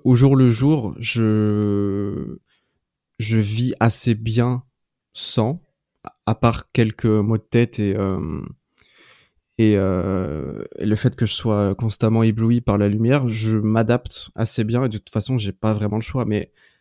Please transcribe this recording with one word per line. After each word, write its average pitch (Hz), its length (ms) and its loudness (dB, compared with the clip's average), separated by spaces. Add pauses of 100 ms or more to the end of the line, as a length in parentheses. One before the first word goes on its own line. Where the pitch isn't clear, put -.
au 127 100 6
jour 135 220 6
le 131 100 6
jour, 120 500 0
je, 104 1400 0 (800)
je 113 180 0
vis 110 440 0
assez 113 340 2
bien 117 480 -2 (480)
sans, 123 500 -2 (640)
à 110 80 0
part - 380 0
quelques 110 340 0
maux 107 320 2
de - 60 -6
tête 120 360 -2
et, 101 180 0
euh, 95 420 -4 (1160)
et, 110 180 4
euh, 90 880 -2 (160)
et - 60 -4
le 107 100 2
fait - 220 0
que 120 80 0
je 107 80 -4
sois 104 420 0
constamment 113 480 0
ébloui 113 380 2
par 104 160 0
la 104 100 2
lumière, 117 400 2
je 110 300 0
m'adapte 110 800 0
assez 110 280 -2
bien 120 220 -2
et 127 40 0
de 107 80 -8
toute - 120 -14
façon, 127 280 -2
j'ai 101 140 -4
pas 110 220 -2
vraiment 104 240 -2
le 113 40 -4
choix. 123 220 -6
Mais 107 300 -4 (280)